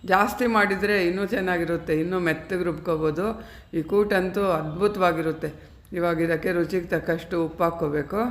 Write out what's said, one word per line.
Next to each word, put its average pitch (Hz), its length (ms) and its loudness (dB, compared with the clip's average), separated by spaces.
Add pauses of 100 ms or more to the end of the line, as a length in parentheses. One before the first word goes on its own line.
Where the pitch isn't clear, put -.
ಜಾಸ್ತಿ 208 420 2
ಮಾಡಿದರೆ 202 600 2
ಇನ್ನೂ 190 200 0
ಚೆನ್ನಾಗಿರುತ್ತೆ, 170 720 0
ಇನ್ನೂ 180 200 -2
ಮೆತ್ತಗೆ 175 440 -2
ರುಬ್ಕೋಬೋದು. 160 600 -2 (500)
ಈ 165 80 0
ಕೂಟಂತೂ 196 600 2 (160)
ಅದ್ಭುತವಾಗಿರುತ್ತೆ. 160 920 0 (440)
ಇವಾಗ 170 280 0
ಇದಕ್ಕೆ 165 320 0
ರುಚಿಗೆ 175 340 0
ತಕ್ಕಷ್ಟು 165 580 -2
ಉಪ್ಪು 160 200 0
ಹಾಕ್ಕೋಬೇಕು. 160 560 -2 (100)